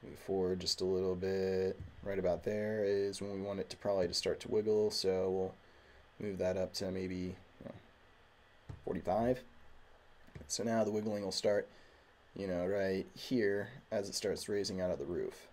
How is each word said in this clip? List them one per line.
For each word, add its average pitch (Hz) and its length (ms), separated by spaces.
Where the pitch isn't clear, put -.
Move 73 180
forward 92 420
just - 180
a 95 60
little 92 300
bit. 95 600
Right 98 160
about 87 240
there 107 420
is 101 360
when 101 120
we 98 80
want 98 180
it - 120
to - 60
probably 98 300
to 90 60
start - 280
to - 100
wiggle, 107 400
so 95 640
we'll 104 100
move 92 80
that 92 180
up 92 200
to 98 160
maybe, 92 240
you 92 500
know, - 80
forty-five. 110 560
So - 160
now 113 220
the 104 60
wiggling 107 320
will 95 100
start, 104 340
you 98 140
know, 90 180
right 95 480
here 101 560
as 101 160
it 95 80
starts - 320
raising 101 320
out 90 120
of 73 80
the 71 60
roof. 73 480